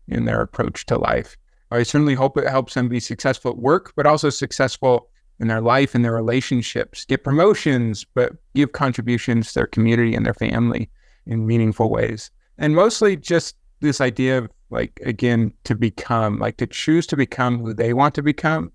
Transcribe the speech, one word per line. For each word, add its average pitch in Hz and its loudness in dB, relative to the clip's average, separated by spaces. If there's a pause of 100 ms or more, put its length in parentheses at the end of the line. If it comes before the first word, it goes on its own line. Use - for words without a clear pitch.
in 120 -2
their 113 0
approach - -6
to - 0
life. - -4 (360)
I 120 2
certainly 147 2
hope 135 0
it 139 0
helps 135 -2
them 123 0
be 120 -2
successful 127 -4
at - -8
work, 139 0
but 143 2
also 151 4
successful 131 0 (300)
in 113 -2
their 113 0
life 131 2
and 120 2
their 113 0
relationships, 117 -2
get - -2
promotions, 139 2
but 123 0 (220)
give 139 2
contributions 120 -2
to - -8
their - 0
community 117 2
and 113 -2
their 113 0
family 117 -2 (360)
in 113 -4
meaningful 113 2
ways. 110 -4 (260)
And 151 0
mostly 202 4
just 165 -2 (260)
this 147 2
idea 131 0
of, 113 -6 (200)
like, 117 -6
again, 117 0 (100)
to 113 -2
become, 110 -2
like, 107 -4
to 120 -4
choose 165 0
to - -4
become 127 0
who 113 -6
they 113 0
want 139 2
to 147 -4
become 156 -2